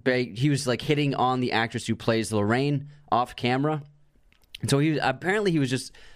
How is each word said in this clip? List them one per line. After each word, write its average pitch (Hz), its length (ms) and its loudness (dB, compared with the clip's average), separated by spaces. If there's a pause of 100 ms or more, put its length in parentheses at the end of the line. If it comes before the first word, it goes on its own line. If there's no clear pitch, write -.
ba-, 127 320 0
he 131 140 0
was, 139 180 0
like, 120 140 0
hitting 143 340 0
on 127 260 2
the 123 120 -2
actress 113 340 -2
who 113 80 -2
plays 113 380 0
Lorraine 127 560 0 (240)
off 120 240 0
camera. 143 460 0 (800)
And - 80 -2
so 139 80 4
he, 151 180 2
apparently 175 540 0
he 160 80 2
was 135 100 2
just 131 240 -4 (240)